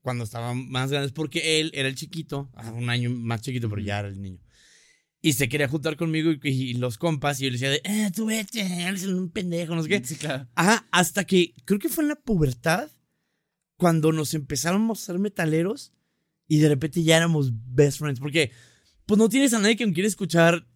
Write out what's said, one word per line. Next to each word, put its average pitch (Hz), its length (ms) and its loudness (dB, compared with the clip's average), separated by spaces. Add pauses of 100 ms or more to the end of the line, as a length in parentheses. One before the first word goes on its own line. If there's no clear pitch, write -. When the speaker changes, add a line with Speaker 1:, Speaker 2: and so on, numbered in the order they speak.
Speaker 1:
cuando 120 240 -4
estaba 120 280 -8
más 127 380 -6
grande, 139 220 -4
porque 156 480 0
él 156 120 -4
era 135 140 -2
el 135 80 -4
chiquito, 143 600 -10
ah, 113 180 -12
un 120 160 -6
año 120 200 0
más 117 320 -4
chiquito, 123 280 -4
pero 101 120 -6
ya 101 180 -4
era 101 100 -6
el 98 120 -12
niño. 95 200 -12 (800)
Y 160 100 2
se 131 160 0
quería 143 220 0
juntar 156 260 -4
conmigo 160 340 0 (140)
y, 147 60 -2
y 131 240 -2
los 120 240 -4
compas, 143 420 -2
y 135 60 -4
yo 131 60 0
le - 20 -4
decía 127 160 -2
de, 147 160 0
"Eh, 208 280 0
tú 220 120 -4
vete, 220 340 -4
eres 180 460 -4
un 185 240 -2
pendejo", 170 460 -4
no 160 80 0
sé 151 40 -4
qué. 190 160 0
Speaker 2:
Sí, 135 120 -8
claro. 139 300 -8 (100)
Speaker 1:
Ajá, 196 360 4
hasta 180 320 2
que, 180 300 2 (100)
creo 202 160 0
que 330 80 -4
fue 302 160 -2
en 294 60 2
la 294 80 -2
pubertad, 165 720 0 (880)
cuando 160 340 4
nos 156 220 -2
empezamos 175 680 -2
a - 40 -12
ser 180 140 -4
metaleros, 185 760 -2 (540)
y 156 100 4
de 151 120 6
repente 151 340 0
ya 160 140 6
éramos 156 360 2
best 127 460 2
friends, 143 200 -4
porque, 147 320 0 (540)
pues, 202 120 4
no 220 120 6
tienes 262 240 4
a 226 60 0
nadie 214 160 4
que 214 180 0
quiera 185 140 0
escuchar 170 680 2